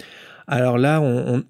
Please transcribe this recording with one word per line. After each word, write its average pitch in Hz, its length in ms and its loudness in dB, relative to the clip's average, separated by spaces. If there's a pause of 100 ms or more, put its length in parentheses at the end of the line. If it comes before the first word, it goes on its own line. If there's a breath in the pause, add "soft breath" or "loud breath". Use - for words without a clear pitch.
(460 loud breath)
Alors 123 320 0
là, 151 220 2
on, 127 340 -2
on, 131 160 -2